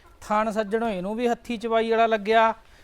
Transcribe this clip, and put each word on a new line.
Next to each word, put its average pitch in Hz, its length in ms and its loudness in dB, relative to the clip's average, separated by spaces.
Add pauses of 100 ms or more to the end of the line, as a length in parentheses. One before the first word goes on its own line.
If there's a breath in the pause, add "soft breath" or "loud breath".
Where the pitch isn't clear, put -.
(220 soft breath)
ਥਣ 220 300 0
ਸੱਜਣੋ 220 380 -2
ਇਹਨੂੰ 196 260 -6
ਵੀ 240 120 -2
ਹੱਥੀ 233 300 -4
ਚਵਾਈ 226 340 0
ਵਾਲਾ 226 160 4
ਲੱਗਿਆ, 220 460 2 (300 soft breath)